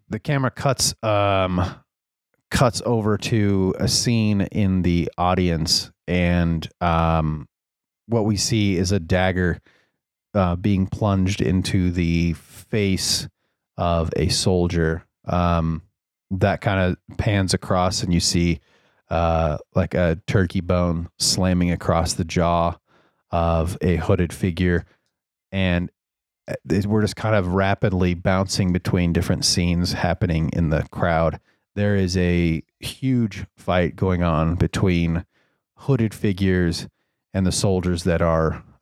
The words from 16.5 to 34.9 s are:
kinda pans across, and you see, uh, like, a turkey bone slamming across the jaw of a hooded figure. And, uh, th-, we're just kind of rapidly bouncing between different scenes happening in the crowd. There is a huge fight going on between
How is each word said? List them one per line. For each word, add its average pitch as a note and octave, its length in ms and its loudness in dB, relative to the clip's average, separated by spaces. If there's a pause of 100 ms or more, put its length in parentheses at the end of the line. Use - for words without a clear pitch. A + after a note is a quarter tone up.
kinda F#2 380 0 (200)
pans G2+ 360 0
across, F#2 500 0
and F2 100 -2
you E2+ 60 4
see, E2+ 400 0 (500)
uh, E2 480 0 (180)
like, F2 180 0
a E2+ 240 2 (100)
turkey F#2 340 0
bone F2 480 -2 (100)
slamming F2+ 500 0
across E2+ 440 0
the F#2+ 100 -4
jaw E2+ 540 0 (520)
of E2+ 520 0
a E2+ 160 2
hooded F2 340 0
figure. F2 540 0 (680)
And, F2+ 400 -2 (560)
uh, - 60 -8 (160)
th-, G2+ 160 0
we're G#2 160 0
just - 160 -2
kind A2 180 -2
of F#2 180 0
rapidly F#2+ 600 0
bouncing F#2 580 0
between F2 400 0
different F2 320 0
scenes F2 480 0
happening E2 600 -2
in E2 160 0
the D#2 220 0
crowd. E2 500 -2 (340)
There G#2 220 0
is F#2 180 0
a F2 480 2 (160)
huge A#2 640 -4 (120)
fight F2+ 400 0
going F2+ 260 0
on E2 320 0
between E2+ 720 0 (500)